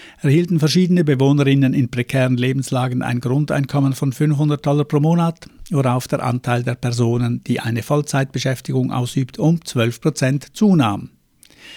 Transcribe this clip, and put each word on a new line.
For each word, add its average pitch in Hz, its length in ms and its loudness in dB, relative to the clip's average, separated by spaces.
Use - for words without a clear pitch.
erhielten 165 380 2
verschiedene 170 460 2
Bewohnerinnen 139 680 2
in 127 160 0
prekären 127 480 0
Lebenslagen 127 640 -2
ein 123 200 -4
Grundeinkommen 139 760 0
von 139 180 -2
fünfhundert 151 540 0
Dollar 147 180 2
pro 147 160 0
Monat, 165 480 0
worauf 127 360 0
der - 160 -4
Anteil 123 420 -2
der 120 100 -4
Personen, 120 720 -2
die 127 160 -2
eine 117 220 -4
Vollzeitbeschäftigung 135 1120 -2
ausübt, 127 460 -4
um 165 260 2
zwölf 117 380 -2
Prozent 139 500 -2
zunahm. 127 580 2